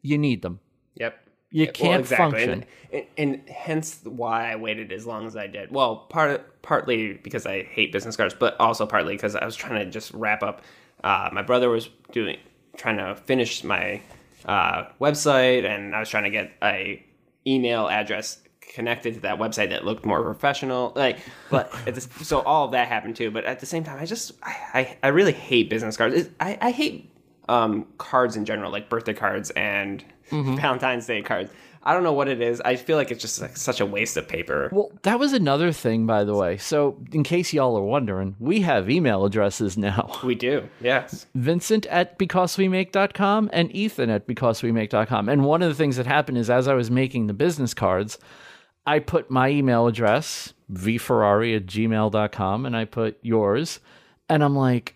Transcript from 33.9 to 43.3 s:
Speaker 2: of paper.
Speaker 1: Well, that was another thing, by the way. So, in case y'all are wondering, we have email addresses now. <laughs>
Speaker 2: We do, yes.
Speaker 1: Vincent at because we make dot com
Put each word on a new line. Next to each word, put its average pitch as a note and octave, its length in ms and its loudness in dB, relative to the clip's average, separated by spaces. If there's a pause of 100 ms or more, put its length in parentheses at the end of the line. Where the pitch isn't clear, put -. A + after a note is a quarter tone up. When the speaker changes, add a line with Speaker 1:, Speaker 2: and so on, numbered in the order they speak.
Speaker 2:
of - 100 -6
paper. C#2+ 420 -2
Speaker 1:
Well, G3 220 0 (120)
that A3 140 2
was C#4 140 2
another E3 400 2
thing, A2+ 320 0
by G#2+ 200 4
the G#2 100 0
way. G2 240 2
So, C#3+ 400 0 (140)
in D#3 100 2
case E3+ 320 0
y'all B2+ 240 4
are G2 40 2
wondering, G2 560 0
we D#3+ 220 2
have A#2+ 300 2
email B2 340 4
addresses G2+ 540 0
now. G2 400 0
<laughs> - 40 -10
Speaker 2:
We B2 120 0
do, B2 340 -2 (140)
yes. B2 420 0 (100)
Speaker 1:
Vincent E3+ 520 0
at F3 320 0
because F3+ 400 0
we F#3+ 100 4
make F#3 240 0
dot G3 220 2
com G#3 400 2